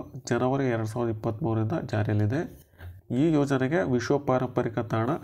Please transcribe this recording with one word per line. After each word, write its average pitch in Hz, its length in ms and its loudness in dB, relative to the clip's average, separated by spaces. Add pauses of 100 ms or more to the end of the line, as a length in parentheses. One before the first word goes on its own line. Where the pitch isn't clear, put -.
(300)
ಜನವರಿ 127 440 0
ಎರಡು 110 180 -2
ಸಾವಿರದ 117 240 -2
ಇಪ್ಪತ್ತ್ಮೂರರಿಂದ 110 600 -2 (160)
ಜಾರಿಯಲ್ಲಿದೆ. 107 480 2 (800)
ಈ 151 40 6 (140)
ಯೋಜನೆಗೆ 143 420 2 (140)
ವಿಶ್ವ 120 200 2 (140)
ಪಾರಂಪರಿಕ 123 500 0 (140)
ತಾಣ 113 180 2 (140)